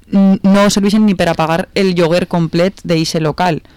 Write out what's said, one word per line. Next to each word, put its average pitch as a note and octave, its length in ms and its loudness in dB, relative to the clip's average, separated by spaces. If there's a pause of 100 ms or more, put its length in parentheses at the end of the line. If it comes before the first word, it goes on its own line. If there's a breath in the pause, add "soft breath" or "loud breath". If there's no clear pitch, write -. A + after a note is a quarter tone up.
(100)
n-, G3 320 2
no G3+ 260 4
serveixen G#3 380 0
ni G3 80 2
per F3 160 -2
a D#3+ 80 -4
pagar E3 300 -2 (100)
el F#3+ 160 0
lloguer F3 320 0
complet E3+ 560 -2
d'eixe E3 400 -2
local. D#3 400 -2 (140)